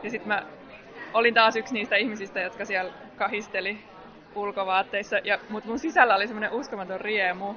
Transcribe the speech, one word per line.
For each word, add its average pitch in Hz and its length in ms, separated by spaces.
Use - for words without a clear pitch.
ja 208 60
sit 226 160
mä 208 180
olin 233 200
taas 220 220
yksi 226 180
niistä 208 220
ihmisistä, 202 460
jotka 185 240
siellä 185 280
kahisteli 208 680
ulkovaatteissa. 202 880
Ja, 196 160
mut 214 160
mun 226 140
sisällä 269 360
oli 196 120
semmonen 214 240
uskomaton 196 500
riemu. 196 560